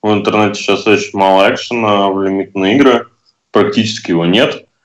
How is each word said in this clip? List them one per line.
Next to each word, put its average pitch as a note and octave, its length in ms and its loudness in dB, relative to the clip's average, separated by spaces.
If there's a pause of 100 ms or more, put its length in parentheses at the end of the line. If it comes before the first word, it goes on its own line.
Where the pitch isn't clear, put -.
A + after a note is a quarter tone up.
В G#2+ 120 0
интернете G#2 480 -2
сейчас G2 260 -4
очень G2+ 320 0
мало F#2+ 340 4
экшена G#2 560 -2
в G2 140 -4
лимитные G2 540 -2
игры, C3 300 2 (440)
практически - 600 -2
его E2+ 140 0
нет. A2+ 400 0 (200)